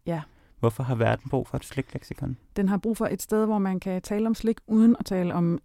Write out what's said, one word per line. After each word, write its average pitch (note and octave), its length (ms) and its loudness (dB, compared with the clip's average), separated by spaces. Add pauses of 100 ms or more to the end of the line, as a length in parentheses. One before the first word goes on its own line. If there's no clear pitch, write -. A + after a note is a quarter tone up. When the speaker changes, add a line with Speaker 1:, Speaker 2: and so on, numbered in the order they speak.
Speaker 1:
Ja. E3 160 -4 (360)
Speaker 2:
Hvorfor A#2 240 0
har B2+ 120 -2
verden A2+ 360 0
brug C3 180 -2
for - 80 -6
et - 80 -6
slikleksikon? - 720 -8 (200)
Speaker 1:
Den G3 120 2
har G3+ 80 2
brug A3 200 -2
for - 100 -2
et - 160 -4
sted, G#3+ 240 0
hvor G#3+ 120 0
man F#3+ 220 0
kan F#3 220 -4
tale G#3+ 240 -2
om A3+ 80 0
slik - 320 -2
uden A3 320 6
at - 80 -8
tale F#3 280 -2
om E3+ 300 2